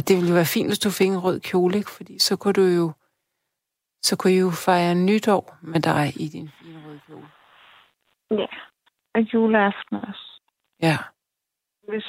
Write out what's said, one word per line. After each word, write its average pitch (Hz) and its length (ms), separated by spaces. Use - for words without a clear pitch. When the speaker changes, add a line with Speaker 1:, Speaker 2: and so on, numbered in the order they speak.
Speaker 1:
det 190 80
ville 175 140
jo 170 60
være 170 200
fint, - 140
hvis 208 100
du 208 100
fik 190 180
en 190 160
rød 185 160
kjole, 180 380
ikke? 202 200
Fordi - 220
så - 180
kunne 202 160
du 196 80
jo, 175 300
så - 160
kunne 185 160
I 185 60
jo 185 100
fejre 175 300
nytår 196 680
med 165 200
dig 151 260
i 156 40
din 156 220
fine 160 260
røde 151 220
kjole. 151 200
Speaker 2:
Ja, 208 160
og 226 60
juleaften 214 600
også. - 460
Speaker 1:
Ja. 156 160
Speaker 2:
Hvis 214 200